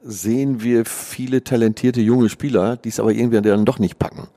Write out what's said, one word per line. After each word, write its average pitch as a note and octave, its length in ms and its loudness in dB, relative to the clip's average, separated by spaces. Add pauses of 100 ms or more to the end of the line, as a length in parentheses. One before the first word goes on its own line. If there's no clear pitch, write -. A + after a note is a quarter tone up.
sehen A#2+ 580 -2
wir A#2 240 2
viele - 580 -6
talentierte A#2+ 560 0
junge A2+ 300 4
Spieler, A#2+ 480 0
die A#2 120 -10
es A2 100 -6
aber A2 120 2
irgendwie A2+ 300 2
dann G#2 240 2
doch - 140 0
nicht F#2+ 180 0
packen. - 400 -8